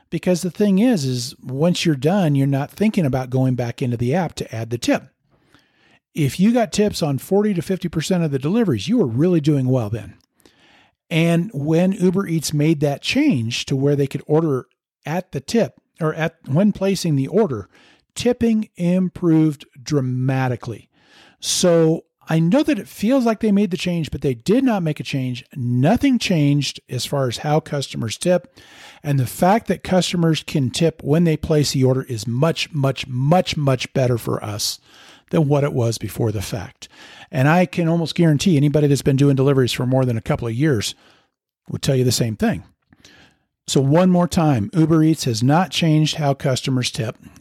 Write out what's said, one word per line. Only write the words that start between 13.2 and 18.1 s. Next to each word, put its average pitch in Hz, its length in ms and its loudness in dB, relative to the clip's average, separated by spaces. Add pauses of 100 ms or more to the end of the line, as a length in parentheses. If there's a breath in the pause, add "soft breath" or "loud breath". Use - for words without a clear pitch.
to 143 100 -2
where 139 200 2
they 139 120 0
could 143 180 -8
order 156 400 0 (400)
at 170 260 -6
the 139 100 -8
tip, 202 380 -2 (220)
or 156 140 -2
at, 160 220 -4 (100)
when 180 240 2
placing 180 440 -2
the 135 120 -2
order, 151 420 -2 (460 soft breath)